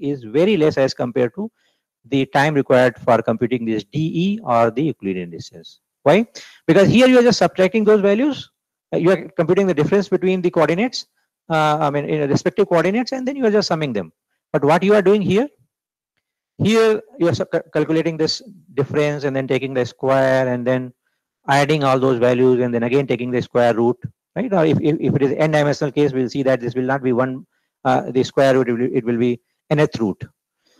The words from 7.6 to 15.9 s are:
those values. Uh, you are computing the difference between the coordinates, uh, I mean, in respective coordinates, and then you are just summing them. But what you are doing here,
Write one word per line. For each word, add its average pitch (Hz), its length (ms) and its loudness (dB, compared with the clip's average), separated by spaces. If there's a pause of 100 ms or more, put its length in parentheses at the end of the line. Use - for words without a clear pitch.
those 214 160 4
values. 214 500 0 (420)
Uh, 165 40 -2
you 165 140 2
are 180 260 0
computing 180 300 2
the 180 80 0
difference 151 340 0
between 185 320 0
the 175 100 0
coordinates, 170 560 -2 (440)
uh, 151 300 2
I 147 100 0
mean, 143 160 -4
in 151 220 -2
respective 175 380 0
coordinates, 185 460 0
and 254 160 -6
then 285 80 -6
you 269 80 -2
are 220 60 2
just 208 180 0
summing 156 240 -4
them. 92 180 -6 (420)
But 151 120 0
what 160 180 2
you 196 120 2
are 208 80 4
doing 202 180 2
here, 190 280 0 (1080)